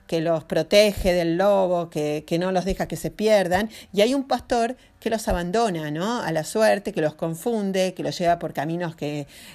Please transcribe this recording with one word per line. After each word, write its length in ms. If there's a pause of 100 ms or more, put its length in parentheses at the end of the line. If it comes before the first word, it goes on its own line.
que 140
los 240
protege 680
del 240
lobo, 500
que, 380
que 120
no 140
los 140
deja 200
que 100
se 140
pierdan, 600 (200)
y 120
hay 100
un 120
pastor 520 (240)
que 80
los 200
abandona, 640
¿no? 300
A 100
la 140
suerte, 480
que 80
los 140
confunde, 800
que 80
los 160
lleva 200
por 140
caminos 440
que, 300 (280)